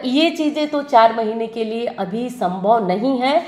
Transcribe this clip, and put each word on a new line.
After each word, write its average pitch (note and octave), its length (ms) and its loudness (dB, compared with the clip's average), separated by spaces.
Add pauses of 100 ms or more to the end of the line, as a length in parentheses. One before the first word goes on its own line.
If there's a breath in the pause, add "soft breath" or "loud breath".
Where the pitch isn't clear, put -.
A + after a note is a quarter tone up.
ये C#4+ 260 2
चीज़ें D4+ 380 -2
तो D4 160 -2
चार A3+ 300 6
महीने A3+ 320 -4
के A3+ 180 -6
लिए A3+ 240 -6
अभी G#3 420 -6
संभव F#3+ 580 0
नहीं A#3+ 300 0
है, C4+ 300 2